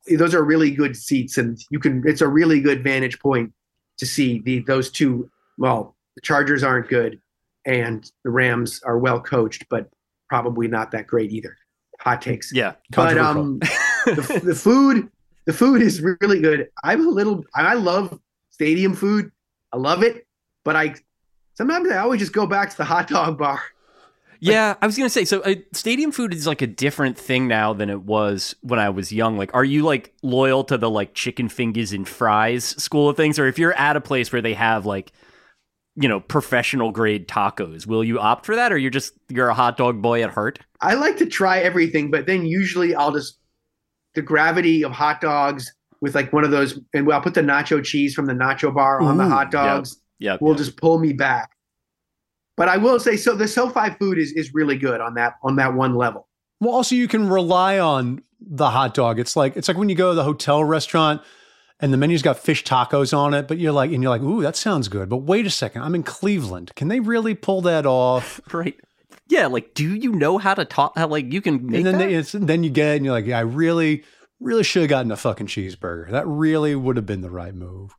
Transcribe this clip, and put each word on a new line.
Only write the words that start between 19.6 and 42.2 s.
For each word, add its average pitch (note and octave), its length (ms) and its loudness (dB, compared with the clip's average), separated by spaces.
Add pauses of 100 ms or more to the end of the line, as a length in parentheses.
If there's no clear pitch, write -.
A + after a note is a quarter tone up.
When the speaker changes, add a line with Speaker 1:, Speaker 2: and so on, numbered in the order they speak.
Speaker 1:
I B2 60 -6
love E3 260 2
it, A#3 200 0 (400)
but D3+ 120 0
I, D#3 180 -2 (600)
sometimes E4+ 360 -2
I G3 80 0
always A#3 200 0
just G3 140 -4
go G#3 140 0
back G3 240 0
to - 60 -20
the D3+ 80 -4
hot F3 240 0
dog E3 300 0
bar. C#3 220 -2 (800)
Speaker 2:
Yeah, G#3+ 400 4
I G#3 60 2
was G#3+ 100 0
gonna C4 140 0
say, G3 140 0
so, G3 160 0
uh, F#3+ 140 0 (180)
stadium C#4 380 -2
food A#3 240 -4
is, D3+ 120 -6
like, D3+ 160 -2
a B2+ 40 0
different C3 520 -2
thing B2+ 280 0
now A2 260 2
than G2+ 180 -4
it G2+ 120 -6
was G2+ 600 -2
when B2 160 -2
I G#2 120 2
was F#2+ 220 -6
young. A2 240 0
Like, G2 180 -4
are B2+ 100 4
you, D3 180 2
like, C#3+ 400 -2
loyal C3 420 2
to C3+ 140 0
the, A2+ 120 0
like, G2+ 240 -2
chicken A#2+ 340 -4
fingers A2+ 440 -4
and G2 160 -6
fries A#2 560 0
school - 440 0
of D3 80 0
things? D3+ 220 2
Or C#3 80 2
if C3 120 -2
you're E3+ 160 2
at D3 220 2
a C#3+ 40 -4
place B2+ 320 -4
where A#2+ 100 0
they A2 120 -2
have, A2 320 0
like, G2 260 -6 (840)
you C#3 140 0
know, G2+ 120 0
professional B2 680 0
grade G#2 380 -2
tacos, G2 580 -4
will A2+ 160 0
you A#2 160 0
opt G#2+ 280 0
for G#3+ 100 -2
that? A#3+ 160 2
Or D#3+ 60 0
you're C3 120 0
just, C3 220 -4 (160)
you're B2 200 0
a A2+ 60 2
hot A#2+ 220 2
dog A#2+ 240 0
boy A#2 220 2
at G2+ 80 -2
heart? G#2+ 280 -4 (220)
Speaker 1:
I G3+ 140 2
like D4 240 0
to E4+ 80 2
try F#3 340 0
everything, E3 500 0
but C#3+ 160 -2